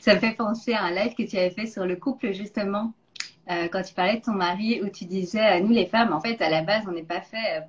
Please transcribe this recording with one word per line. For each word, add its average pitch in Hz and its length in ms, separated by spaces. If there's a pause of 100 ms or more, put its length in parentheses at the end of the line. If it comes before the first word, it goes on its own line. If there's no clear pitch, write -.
Ça 214 140
me 190 40
fait 226 160
penser 226 380
à 214 100
un 175 80
live 202 240
que 226 80
tu - 140
avais 180 120
fait 214 160
sur 202 200
le 180 100
couple, 226 380
justement, 208 600 (560)
euh, 170 200
quand 190 120
tu 185 120
parlais 190 240
de 226 40
ton 233 120
mari, 196 500
où 202 60
tu - 160
disais, 190 520
euh, - 40
nous 208 100
les 220 160
femmes, 226 260
en 151 80
fait, 233 200
à 160 80
la 160 120
base, 202 260
on 185 40
n'est 170 120
pas 175 180
fait, - 160 (200)
euh, 156 120